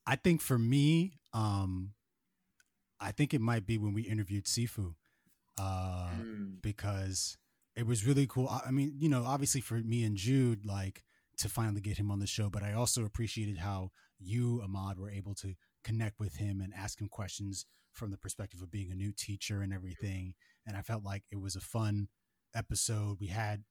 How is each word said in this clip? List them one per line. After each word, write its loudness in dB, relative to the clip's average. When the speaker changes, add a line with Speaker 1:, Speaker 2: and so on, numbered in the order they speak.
Speaker 1:
I 2
think 6
for 4
me, 6
um, 0
I -4
think 4
it 4
might 2
be 2
when 2
we 0
interviewed -2
Sifu, -2
uh, -2
Speaker 2:
Mm. -8
Speaker 1:
because -2
it -2
was 2
really 6
cool. 2
I, -2
I -2
mean, 2
you 4
know, 4
obviously 2
for -4
me 2
and 2
Jude, 4
like, -4
to -2
finally 0
get -2
him 0
on 0
the 0
show, 0
but -2
I -2
also 2
appreciated -2
how -2
you, 0
Ahmad, -4
were -8
able -6
to -8
connect -2
with -4
him -2
and -6
ask -8
him -4
questions -8
from -6
the -6
perspective -8
of -10
being -6
a -6
new -2
teacher -4
and -2
everything. -6
And -6
I -4
felt -4
like -6
it -6
was -6
a -6
fun 0
episode. -2
We -4
had, -2